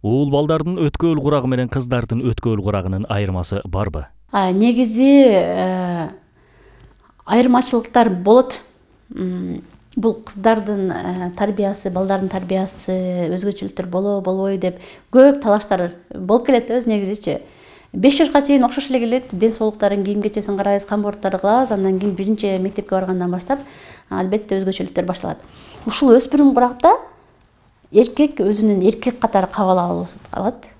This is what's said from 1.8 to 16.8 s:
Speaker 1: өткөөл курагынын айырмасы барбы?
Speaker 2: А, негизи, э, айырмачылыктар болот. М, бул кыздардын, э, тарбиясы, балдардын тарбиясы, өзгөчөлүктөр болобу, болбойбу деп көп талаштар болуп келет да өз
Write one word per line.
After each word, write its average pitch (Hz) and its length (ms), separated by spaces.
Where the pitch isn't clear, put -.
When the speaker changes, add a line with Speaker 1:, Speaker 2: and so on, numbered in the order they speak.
Speaker 1:
өткөөл 110 340
курагынын 95 460
айырмасы 98 560
барбы? 95 400
Speaker 2:
А, 190 200
негизи, 247 840
э, 180 760
айырмачылыктар 240 840
болот. 214 500
М, 180 480
бул 220 260
кыздардын, 202 720
э, 180 440
тарбиясы, 202 540
балдардын 190 400
тарбиясы, 185 1040
өзгөчөлүктөр 196 540
болобу, 196 340
болбойбу 190 400
деп 180 180
көп 277 300
талаштар 202 500
болуп 208 320
келет 240 220
да 233 100
өз 226 100